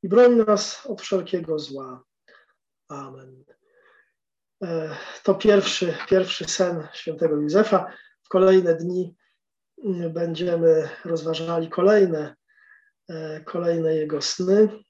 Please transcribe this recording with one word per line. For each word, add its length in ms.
I 60
broń 260
nas 520
od 160
wszelkiego 560
zła. 440
Amen. 560
E, 320
to 120
pierwszy, 600
pierwszy 360
sen 480
świętego 440
Józefa. 560
W 60
kolejne 460
dni, 420
mm, 280
będziemy 760
rozważali 640
kolejne, 680
e, 320
kolejne 560
jego 260
sny. 460